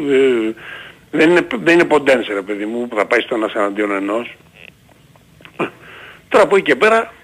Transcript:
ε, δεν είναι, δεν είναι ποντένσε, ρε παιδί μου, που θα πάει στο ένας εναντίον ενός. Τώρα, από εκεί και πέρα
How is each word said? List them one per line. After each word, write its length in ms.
ε, 420
δεν 180
είναι, 260
δεν 180
είναι 100
ποντένσε, 500
ρε 80
παιδί 240
μου, 220
που 80
θα 100
πάει 140
στο 160
ένας 180
εναντίον 380
ενός. 440
Τώρα, 140
από 120
εκεί 100
και 100
πέρα 380